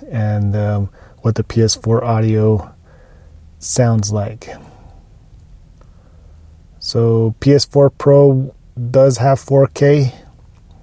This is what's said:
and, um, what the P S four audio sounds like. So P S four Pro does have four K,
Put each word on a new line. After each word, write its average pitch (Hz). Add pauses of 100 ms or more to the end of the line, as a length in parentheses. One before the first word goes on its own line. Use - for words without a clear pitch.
(120)
and, 104
um, 104 (320)
what 113
the 110
P -
S 110
four 113
audio 110 (840)
sounds 113
like. 107 (2250)
So 113
P 139
S 139
four 139
Pro 139 (360)
does 131
have 135
four 135
K, 143 (680)